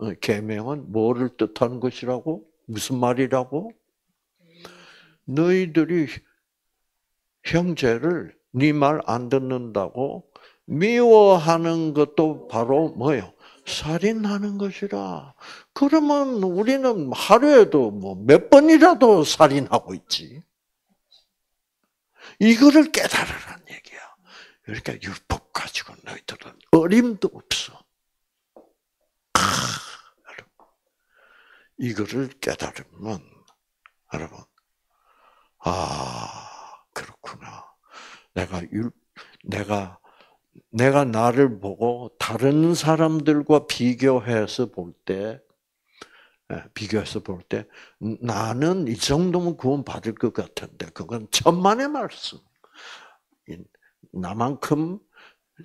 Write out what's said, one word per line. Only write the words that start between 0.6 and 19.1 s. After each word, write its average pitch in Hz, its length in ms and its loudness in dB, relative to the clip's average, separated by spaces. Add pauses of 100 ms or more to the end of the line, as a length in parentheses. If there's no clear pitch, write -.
뭐를 120 440 -2
뜻하는 120 440 -4
것이라고? 127 680 -6 (200)
무슨 120 340 -8
말이라고? 131 720 -2 (1500)
"너희들이 165 840 0 (1400)
형제를 147 920 -2 (160)
네 143 200 2
말 147 340 2
안 120 220 -4
듣는다고 127 1040 -4 (360)
미워하는 170 1300 4
것도 151 520 0
바로 135 440 0
뭐예요? 120 440 -4 (320)
살인하는 202 920 -4
것이라." 190 760 -8 (400)
그러면 285 720 0
우리는 214 680 0
하루에도 208 800 6
뭐 98 240 -10
몇 120 360 6
번이라도 277 720 8